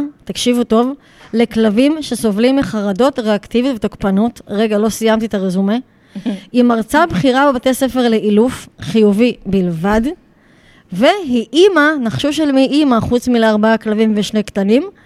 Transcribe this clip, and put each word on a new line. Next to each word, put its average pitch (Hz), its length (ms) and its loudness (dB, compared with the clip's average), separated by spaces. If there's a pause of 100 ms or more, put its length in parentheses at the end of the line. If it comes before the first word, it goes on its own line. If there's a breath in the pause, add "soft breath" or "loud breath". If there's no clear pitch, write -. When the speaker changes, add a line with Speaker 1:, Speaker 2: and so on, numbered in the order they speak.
(240)
Speaker 1:
תקשיבו 240 400 -2
טוב, 240 300 0 (400 loud breath)
לכלבים 226 680 2
שסובלים 226 540 -2
מחרדות 214 640 -2
ריאקטיביות 233 560 -2
ותוקפנות. 208 720 -4
רגע, 208 300 -2
לא 214 120 0
סיימתי 220 360 -2
את 220 80 -8
הרזומה. 196 420 -2 (400 loud breath)
Speaker 2:
<laughs> 196 360 -10
Speaker 1:
היא 240 120 2
מרצה 240 420 2
בכירה 277 460 2
בבתי 254 220 0
ספר 247 360 0
לאילוף, 214 600 0 (120)
חיובי 214 540 2 (100)
בלבד, 190 560 0 (880 soft breath)
והיא 247 640 0
אימא, 320 360 4 (120)
נחשו 285 320 -2
של 294 180 0
מי 269 140 4
אימא, 262 340 2
חוץ 240 280 -2
מלארבעה 226 500 2
כלבים 220 400 0
ושני 208 260 -2
קטנים, 208 400 0 (220 soft breath)